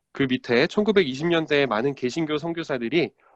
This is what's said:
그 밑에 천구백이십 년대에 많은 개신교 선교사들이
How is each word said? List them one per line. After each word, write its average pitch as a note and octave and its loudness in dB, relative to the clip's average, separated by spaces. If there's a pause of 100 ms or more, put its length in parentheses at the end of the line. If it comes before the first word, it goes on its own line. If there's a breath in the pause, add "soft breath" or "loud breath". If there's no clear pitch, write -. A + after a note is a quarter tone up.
(120)
그 - -2
밑에 B2+ 2
천구백이십 F3+ 0
년대에 D#3 2
많은 B2 0
개신교 D3+ -2
선교사들이 D3+ -2 (240 soft breath)